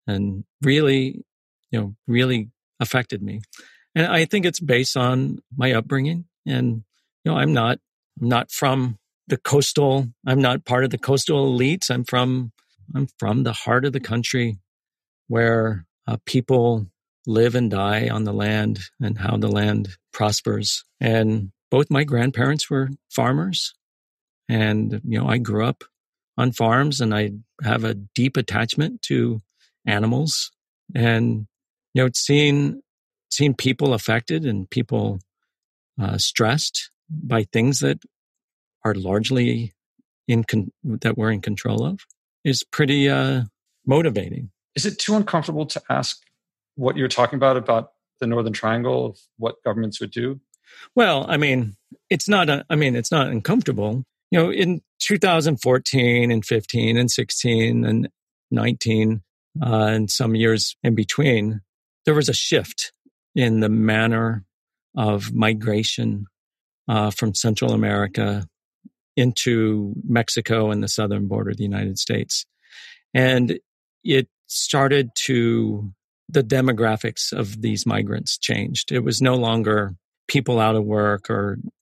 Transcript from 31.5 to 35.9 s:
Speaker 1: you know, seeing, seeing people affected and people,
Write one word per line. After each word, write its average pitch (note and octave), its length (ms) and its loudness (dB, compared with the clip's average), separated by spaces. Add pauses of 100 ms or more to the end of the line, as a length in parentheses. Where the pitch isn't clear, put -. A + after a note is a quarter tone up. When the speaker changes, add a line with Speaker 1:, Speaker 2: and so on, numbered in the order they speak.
Speaker 1:
you C3 100 2
know, B2+ 100 4
seeing, C#3+ 680 2 (480)
seeing C#3+ 240 2
people C#3+ 400 0
affected B2+ 500 -2
and G2+ 260 -4
people, G#2 500 -2 (840)